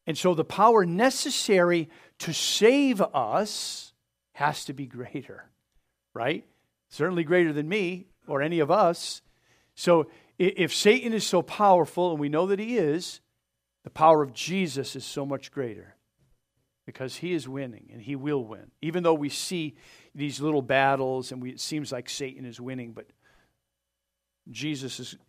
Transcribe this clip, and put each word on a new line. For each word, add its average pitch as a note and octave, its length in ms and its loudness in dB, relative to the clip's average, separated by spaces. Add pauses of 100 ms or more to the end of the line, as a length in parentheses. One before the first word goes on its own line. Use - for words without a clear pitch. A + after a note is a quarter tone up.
And D#3+ 100 -4
so F3+ 200 2
the D#3 80 2
power G#3+ 420 6
necessary F3+ 1040 2 (300)
to F3+ 120 -6
save B3 680 2
us D3 920 -4 (420)
has D3 320 -4
to D3 80 -10
be C3+ 120 -10
greater, A#2+ 640 -14 (640)
right? B2+ 320 -4 (440)
Certainly E3+ 340 -2
greater E3 300 4
than D3+ 140 -2
me F#3 380 -4 (220)
or C#3+ 160 -2
any E3+ 160 0
of D3 100 2
us. F3 540 2 (500)
So E3+ 280 4 (380)
i-, F#3 160 2
if E3+ 160 0
Satan A#3+ 420 4
is G#3 120 -2
so F3+ 160 2
powerful, F3+ 720 4
and D#3 80 -4
we D3 100 -2
know D#3+ 180 2
that G3 120 0
he A#3 180 -4
is, E3 420 0 (640)
the - 60 -18
power D#3 320 6
of C3 120 -4
Jesus D#3 600 -4
is C3 100 -12
so C#3+ 200 -8
much C3+ 260 -8
greater G2+ 440 -10 (920)
because C3 320 -12
he F3+ 160 -6
is C3+ 140 -4
winning C3 440 -12
and A#2 100 -18
he C#3 140 -8
will C#3 280 -2
win, G#2+ 280 -16 (100)
even E3 220 -2
though E3 100 6
we D3 160 0
see D#3+ 460 -6 (400)
these C#3 260 -6
little D3+ 220 2
battles C3 680 0
and B2+ 80 -12
we, B2+ 120 -10
it B2 80 -14
seems D3+ 320 -8
like B2 180 -8
Satan C3+ 360 -10
is A#2 140 -14
winning, B2 340 -10
but A2 120 -16 (1400)
Jesus C3 500 -8
is, B2 160 -14 (140)